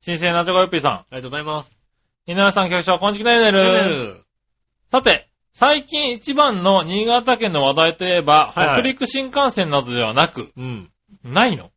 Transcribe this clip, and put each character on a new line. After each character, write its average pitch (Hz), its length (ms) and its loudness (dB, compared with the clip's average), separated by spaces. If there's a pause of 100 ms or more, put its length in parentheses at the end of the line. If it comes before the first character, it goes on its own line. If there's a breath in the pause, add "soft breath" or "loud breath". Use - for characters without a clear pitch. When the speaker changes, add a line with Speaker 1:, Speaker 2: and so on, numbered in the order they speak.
Speaker 1:
新 170 140 -6
生 170 140 -2
ナ 170 120 0
チ 170 60 -4
ョ 185 60 0
コ 185 60 4
ヨ 185 40 4
ッ 185 40 -8
ピ 180 80 -4
ー - 20 0
さ 143 100 0
ん。 - 40 -4
Speaker 2:
あ - 180 -12
り 131 60 -14
が 127 40 -12
と 127 60 -14
う - 20 -12
ご 139 80 -10
ざ 151 60 -8
い - 20 -10
ま 151 160 -8
す。 - 100 -20 (540)
Speaker 1:
井 175 80 -10
上 196 160 2
さ 196 160 0
ん、 170 60 -4
局 180 120 -2
長、 180 140 0
こ 196 140 -2
ん - 20 -4
ち 202 60 -8
き 214 40 -8
ね 240 120 2
る 233 80 4
ね 214 80 4
る。 196 120 4
Speaker 2:
ね 185 60 4
る 185 40 2
ね 190 160 2
る。 117 340 -8 (680)
Speaker 1:
さ 262 120 2
て、 180 240 0 (260)
最 285 320 2
近 294 280 -4
一 254 200 -8
番 262 300 0
の 190 180 4
新 190 240 -4
潟 240 320 0
県 220 160 -4
の 147 80 0
話 139 140 2
題 160 220 2
と 180 80 -6
い - 40 -4
え 175 140 0
ば、 147 320 4
Speaker 2:
は 180 80 2
い 160 40 2
は 143 60 0
い。 - 40 2
Speaker 1:
北 - 40 2
陸 262 240 -2
新 269 220 -6
幹 269 240 0
線 180 180 -2
な 143 140 0
ど 123 100 -8
で 120 80 -2
は 110 140 -2
な 151 120 4
く、 117 300 -12
Speaker 2:
う - 20 -20
ん。 120 300 -12 (340)
Speaker 1:
な 151 220 0
い 220 100 -2
の？ 107 220 -16